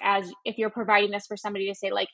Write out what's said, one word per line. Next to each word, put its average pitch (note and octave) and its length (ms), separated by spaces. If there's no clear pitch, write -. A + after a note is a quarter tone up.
as G3 280
if A3 140
you're A3 120
providing G#3 420
this G3+ 140
for G#3 100
somebody G3+ 320
to G3 60
say, G3 180
like, G3 220